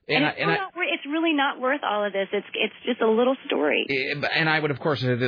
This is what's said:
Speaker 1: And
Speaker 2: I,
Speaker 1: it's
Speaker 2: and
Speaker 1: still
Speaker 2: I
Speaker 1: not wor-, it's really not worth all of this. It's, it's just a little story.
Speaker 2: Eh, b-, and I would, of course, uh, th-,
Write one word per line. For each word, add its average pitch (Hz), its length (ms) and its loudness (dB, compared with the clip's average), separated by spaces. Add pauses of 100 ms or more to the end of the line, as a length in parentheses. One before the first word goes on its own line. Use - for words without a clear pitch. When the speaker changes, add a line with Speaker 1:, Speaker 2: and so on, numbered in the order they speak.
Speaker 1:
And - 180 2
Speaker 2:
I, - 20 2
Speaker 1:
it's - 120 -4
Speaker 2:
and - 40 0
Speaker 1:
still - 60 2
Speaker 2:
I - 80 2
Speaker 1:
not 370 180 -6
wor-, 349 80 -2
it's 320 260 -4
really 330 220 0
not 277 260 0
worth 262 240 0
all 208 220 0
of 202 80 -2
this. 196 180 -2
It's, 202 220 -2
it's 226 220 -2 (100)
just 247 160 -2
a 226 100 4
little 247 260 4 (100)
story. 147 420 0
Speaker 2:
Eh, 139 320 -2
b-, - 140 -2
and 160 160 2
I 156 100 2
would, 151 100 0
of 131 80 -4
course, 139 240 0
uh, 127 140 2
th-, - 120 -2